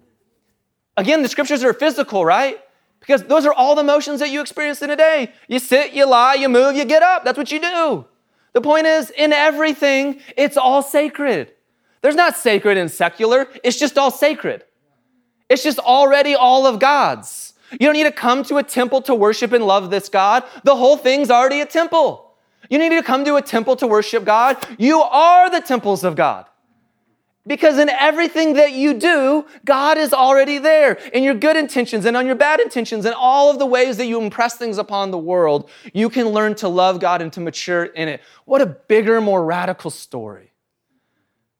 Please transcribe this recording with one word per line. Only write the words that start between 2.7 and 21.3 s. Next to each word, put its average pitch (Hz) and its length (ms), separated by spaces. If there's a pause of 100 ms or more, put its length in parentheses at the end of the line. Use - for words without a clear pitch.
Because 262 220
those 285 240
are 294 80
all 269 200
the 294 100
motions 285 360
that 294 80
you 285 140
experience 294 400
in 285 80
a 294 60
day. 311 360 (140)
You 247 140
sit, 262 320
you 277 120
lie, 254 300
you 277 140
move, 262 280
you 294 80
get 311 180
up. 359 220
That's 254 140
what 285 120
you 302 80
do. 320 460 (480)
The 247 80
point 311 260
is, 320 240
in 302 220
everything, 285 880 (160)
it's 277 220
all 262 240
sacred. 277 720 (480)
There's 294 140
not 330 200
sacred 202 400
and 175 140
secular. 226 580 (160)
It's 240 140
just 285 180
all 277 140
sacred. 240 540 (840)
It's 269 140
just 294 160
already 277 560
all 262 320
of 226 140
God's. 208 720 (160)
You 247 160
don't 302 80
need 302 80
to 302 100
come 247 300
to 285 160
a 277 40
temple 254 400
to 262 120
worship 214 380
and 233 140
love 190 240
this 190 200
God. 208 340 (200)
The 277 120
whole 262 220
thing's 262 320